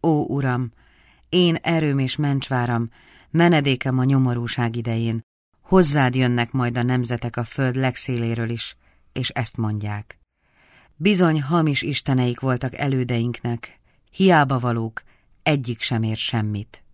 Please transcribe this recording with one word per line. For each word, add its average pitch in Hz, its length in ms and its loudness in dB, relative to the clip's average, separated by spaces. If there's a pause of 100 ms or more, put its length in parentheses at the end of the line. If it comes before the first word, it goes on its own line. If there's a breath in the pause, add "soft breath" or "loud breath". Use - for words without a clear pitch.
Ó, 156 240 2
Uram, 127 460 -2 (580 soft breath)
én 175 260 4
erőm 156 440 0
és 131 160 -2
mencsváram, 123 760 -2 (400 soft breath)
menedékem 143 720 2
a 127 40 2
nyomorúság 120 720 0
idején, 113 460 -2 (400)
hozzád 143 540 4
jönnek 123 360 0
majd 123 260 -2
a 120 60 0
nemzetek 120 540 -2
a 120 60 -4
föld 127 320 -2
legszéléről 117 720 -2
is, - 260 -8 (360)
és 127 180 -6
ezt - 280 -6
mondják: 104 640 -6 (760 soft breath)
„Bizony 170 460 2
hamis 156 400 2
isteneik 127 580 -2
voltak 127 380 -4
elődeinknek, 120 1000 -4 (320)
hiába 151 480 4
valók, 117 440 -4 (400)
egyik 131 380 -2
sem 113 220 -2
ér 110 140 -2
semmit.” 107 680 -6 (100)